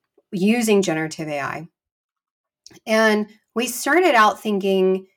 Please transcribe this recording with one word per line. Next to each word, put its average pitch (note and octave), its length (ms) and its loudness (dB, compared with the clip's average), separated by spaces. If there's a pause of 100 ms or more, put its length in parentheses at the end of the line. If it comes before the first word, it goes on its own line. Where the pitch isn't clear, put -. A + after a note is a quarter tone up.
(300)
using G#3+ 520 0
generative D#3+ 460 -6
A D3 120 -8
I? D3 280 -10 (1160)
And A3 420 2 (260)
we A#3+ 120 -4
started D4 480 0
out G#3+ 280 2
thinking, F#3+ 640 0 (100)